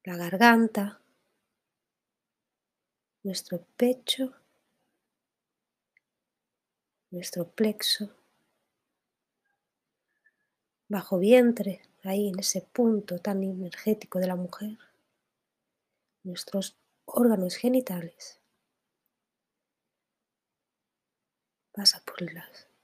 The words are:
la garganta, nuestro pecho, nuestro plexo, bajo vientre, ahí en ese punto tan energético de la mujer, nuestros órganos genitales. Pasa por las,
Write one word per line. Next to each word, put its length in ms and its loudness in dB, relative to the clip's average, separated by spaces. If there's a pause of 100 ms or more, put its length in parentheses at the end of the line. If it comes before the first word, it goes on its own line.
la 120 -8
garganta, 840 4 (2250)
nuestro 400 -8 (120)
pecho, 580 -2 (2750)
nuestro 380 -8
plexo, 640 -2 (2750)
bajo 300 -4
vientre, 640 4 (220)
ahí 240 -2
en 100 -6
ese 220 -2
punto 580 0
tan 240 -4
energético 760 -4
de 80 0
la 100 -4
mujer, 420 -10 (1400)
nuestros 540 -8 (300)
órganos 500 2
genitales. 840 -4 (3250)
Pasa 320 2
por 160 -12
las, 480 -14 (160)